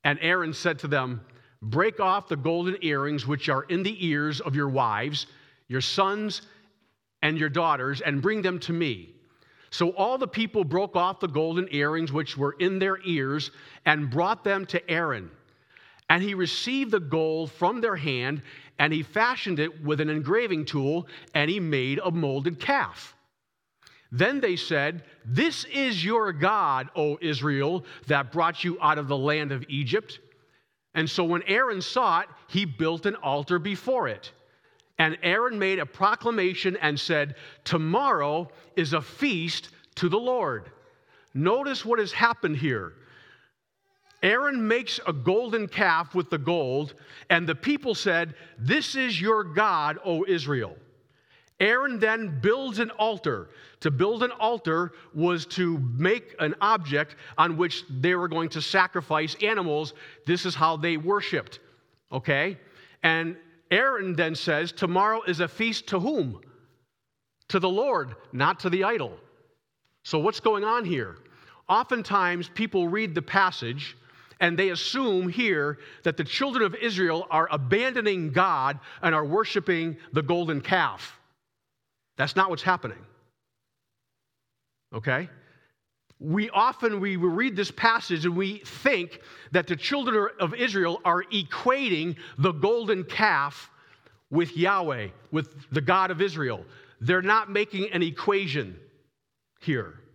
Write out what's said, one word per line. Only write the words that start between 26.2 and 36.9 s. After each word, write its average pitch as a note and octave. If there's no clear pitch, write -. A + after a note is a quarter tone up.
God, D3+
O D3+
Israel, D3
that C#3
brought E3
you F3+
out D#3
of C#3+
the C#3+
land D3
of C3
Egypt." C#3+
And D#3+
so F3+
when E3+
Aaron G#3+
saw F#3+
it, G3+
he G3
built D#3+
an G3+
altar D3
before G3+
it. G#2+
And D#3
Aaron G#3+
made F#3+
a D3
proclamation F#3+
and D3+